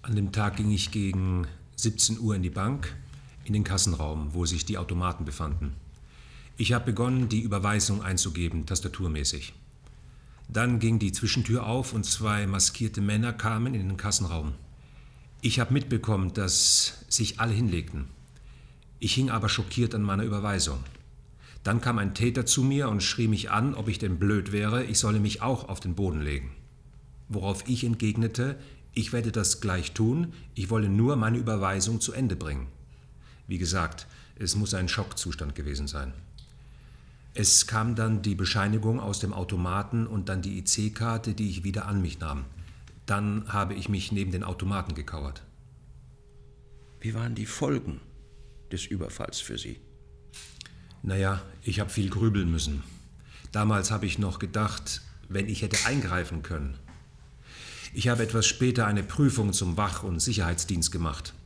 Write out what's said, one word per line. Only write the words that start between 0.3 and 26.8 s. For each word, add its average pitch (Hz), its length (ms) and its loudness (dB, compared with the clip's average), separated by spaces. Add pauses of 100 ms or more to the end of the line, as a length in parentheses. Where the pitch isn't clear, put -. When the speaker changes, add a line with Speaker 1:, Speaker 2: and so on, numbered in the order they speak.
Speaker 1:
Tag 104 240 0
ging 107 140 2
ich 104 220 2
gegen 95 540 2 (280)
siebzehn 110 440 2
Uhr 107 180 2
in 92 60 0
die 90 60 2
Bank, 104 480 -2 (480)
in - 80 -2
den 104 120 4
Kassenraum, 78 680 0
wo 87 140 0
sich 82 180 0
die 101 140 -2
Automaten 87 480 -2
befanden. 71 480 -2 (800)
Ich 117 160 2
hab 120 140 2
begonnen, 123 420 2
die 110 140 2
Überweisung 101 600 2
einzugeben, 82 600 0
tastaturmäßig. 78 880 -2 (960)
Dann 120 300 2
ging 113 200 4
die 101 140 2
Zwischentür 113 540 2
auf 123 260 0
und 107 140 0
zwei 104 400 2
maskierte 101 560 2
Männer 107 320 2
kamen 113 400 0
in 95 140 0
den 95 100 -2
Kassenraum. 82 560 0 (880)
Ich 123 180 2
hab 117 100 2
mitbekommen, 110 600 2
dass - 760 2
sich - 320 0
alle 113 120 2
hinlegten. 87 540 0 (920)
Ich 107 120 2
hing 131 160 4
aber 110 220 2
schockiert 113 440 0
an 107 60 2
meiner 101 240 2
Überweisung. 98 580 0 (800)
Dann 113 180 2
kam 117 180 0
ein 98 160 0
Täter 120 320 2
zu - 160 4
mir 139 260 4
und 104 140 2
schrie - 240 2
mich 104 240 2
an, 113 240 2
ob 110 140 -2
ich 92 100 0
denn 90 220 0
blöd 98 320 4
wäre, 107 320 2
ich 113 160 2
solle 110 180 4
mich 104 240 2
auch 117 260 0
auf 95 120 -6
den 87 160 -2
Boden 87 260 0
legen. 67 300 -2 (760)